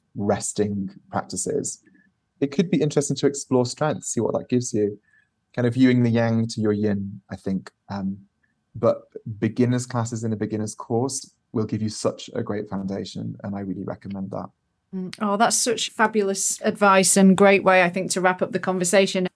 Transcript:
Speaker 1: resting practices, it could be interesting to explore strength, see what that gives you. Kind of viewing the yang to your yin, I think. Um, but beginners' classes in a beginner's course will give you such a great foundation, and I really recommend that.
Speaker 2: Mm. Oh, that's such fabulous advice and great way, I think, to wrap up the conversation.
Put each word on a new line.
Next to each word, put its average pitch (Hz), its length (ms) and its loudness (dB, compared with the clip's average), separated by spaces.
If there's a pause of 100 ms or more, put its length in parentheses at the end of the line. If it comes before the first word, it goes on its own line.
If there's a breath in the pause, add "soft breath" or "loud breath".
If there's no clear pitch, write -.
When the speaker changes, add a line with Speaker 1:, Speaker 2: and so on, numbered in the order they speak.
(160)
Speaker 1:
resting 104 760 -2 (220)
practices, - 680 -6 (600 soft breath)
it 139 120 -2
could 180 200 0
be 151 100 2
interesting 147 360 0
to 143 100 2
explore 127 380 0
strength, 151 400 -4
see - 160 -4
what - 120 0
that - 160 -4
gives 123 240 -2
you. 104 240 0 (560)
Kind 123 140 0
of 120 60 0
viewing 127 300 6
the 120 80 4
yang 113 360 2
to 113 140 -6
your 107 100 2
yin, 101 580 -2
I 98 60 -10
think. 95 360 -6 (180)
Um, 98 300 -6 (560)
but 117 260 0 (380)
beginners' 123 460 0
classes 113 380 -6
in 113 80 -4
a 104 60 -4
beginner's 107 380 -4
course - 580 -4 (180)
will 107 140 -2
give 104 160 -4
you 110 80 -2
such - 460 -6
a 120 80 -4
great 104 260 -6
foundation, 98 760 -8
and 98 120 -6
I 101 60 -6
really 95 220 -8
recommend 98 460 -10
that. 98 200 -8 (460)
Speaker 2:
Mm. 185 240 -8
Oh, 202 180 0
that's 226 180 4
such - 340 -2
fabulous 208 720 0
advice 196 560 4
and 190 180 8
great 196 280 6
way, 185 200 6
I 175 60 2
think, 180 220 -6
to 185 100 -2
wrap 180 220 2
up 196 80 -6
the 185 80 -4
conversation. 185 760 2